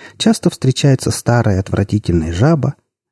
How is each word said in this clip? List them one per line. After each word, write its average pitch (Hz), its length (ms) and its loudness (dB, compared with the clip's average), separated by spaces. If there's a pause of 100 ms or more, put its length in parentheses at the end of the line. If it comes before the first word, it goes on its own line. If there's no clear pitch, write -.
(160)
часто - 340 0
встречается - 600 0
старая 110 500 0
отвратительная 87 720 -2
жаба, 131 420 0 (380)